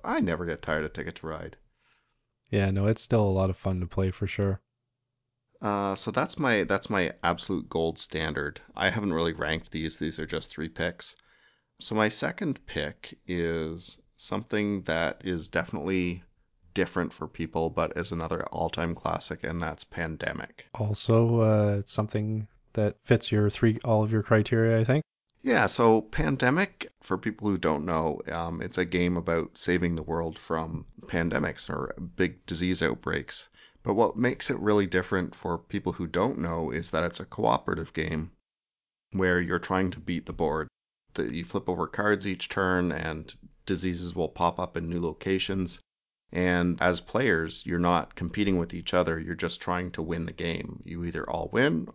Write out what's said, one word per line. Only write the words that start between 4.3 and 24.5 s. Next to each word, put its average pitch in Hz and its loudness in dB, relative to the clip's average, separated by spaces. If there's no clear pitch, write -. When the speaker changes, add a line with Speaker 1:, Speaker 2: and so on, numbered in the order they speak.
Speaker 1:
Uh, 101 0
so - 0
that's 131 -2
my, 117 4
that's - 0
my 95 2
absolute 87 0
gold 82 0
standard. 76 -4
I 92 2
haven't 101 0
really 82 0
ranked 78 -4
these. 80 -6
These 78 -4
are 80 -6
just 80 -4
three 80 -8
picks. - -6
So - -4
my 107 2
second - -4
pick - -6
is 82 -2
something 104 -2
that 80 0
is 87 -2
definitely 87 -2
different 90 -2
for 78 -10
people, 82 -2
but 80 -2
is 90 -4
another 82 -4
all-time 85 -2
classic, - -4
and 85 -4
that's 78 -6
Pandemic. - -8
Speaker 2:
Also, 113 4
uh, 104 6
something 107 -2
that 107 2
fits - 4
your 104 4
three, 113 4
all 110 4
of 107 0
your 107 2
criteria, 113 4